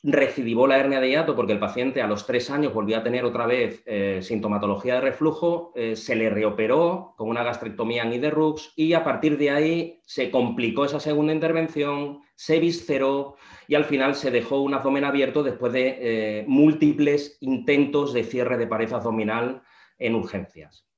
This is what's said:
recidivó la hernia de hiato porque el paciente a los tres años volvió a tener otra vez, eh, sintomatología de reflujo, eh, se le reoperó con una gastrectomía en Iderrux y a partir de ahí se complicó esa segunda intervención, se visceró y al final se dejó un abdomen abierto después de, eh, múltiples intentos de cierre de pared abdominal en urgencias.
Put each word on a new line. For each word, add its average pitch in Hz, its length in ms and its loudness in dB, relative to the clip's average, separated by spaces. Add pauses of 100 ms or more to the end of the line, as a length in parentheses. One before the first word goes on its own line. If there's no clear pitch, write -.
recidivó 131 680 2
la 135 100 6
hernia 139 220 2
de 131 100 2
hiato 151 240 2
porque 110 180 0
el 101 60 0
paciente 123 440 -2
a 107 40 0
los 104 180 -2
tres 120 260 -2
años 143 220 0
volvió 110 260 -2
a 110 40 -4
tener 123 220 -2
otra 117 220 -2
vez, 120 400 -2
eh, 98 360 -2
sintomatología 104 720 -2
de 127 60 2
reflujo, 160 720 -2
eh, 113 220 -4
se 120 180 -4
le 113 160 2
reoperó 113 840 0
con 110 120 -6
una 117 140 -2
gastrectomía 117 600 -4
en 113 80 -2
Iderrux 151 640 -2
y 160 160 2
a 160 100 4
partir 147 360 0
de 143 120 2
ahí 156 540 0
se - 260 -4
complicó 120 540 0
esa 143 160 -4
segunda 151 320 0
intervención, 151 880 -2 (160)
se 160 240 0
visceró 139 760 0 (320)
y 143 80 0
al 147 100 4
final 139 300 2
se 135 160 -2
dejó 120 300 0
un 139 120 0
abdomen 139 320 0
abierto 139 380 0
después 123 300 -2
de, 131 280 0
eh, 110 460 -2
múltiples 147 920 4
intentos 139 720 2
de 120 100 0
cierre 123 340 -2
de 117 120 -2
pared 110 240 -2
abdominal 113 720 -2 (360)
en 117 160 0
urgencias. 92 680 -8 (140)